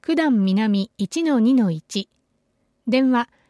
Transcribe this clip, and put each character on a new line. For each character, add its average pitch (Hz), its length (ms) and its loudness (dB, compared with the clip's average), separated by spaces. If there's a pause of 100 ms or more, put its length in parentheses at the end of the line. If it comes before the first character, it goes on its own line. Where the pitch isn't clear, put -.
九 320 140 -4
段 277 300 0
南、 202 520 -2
一 320 280 -4
の 285 160 0
二 240 140 2
の 214 180 2
一。 160 360 -8 (760)
電 254 240 2
話、 240 180 0 (220)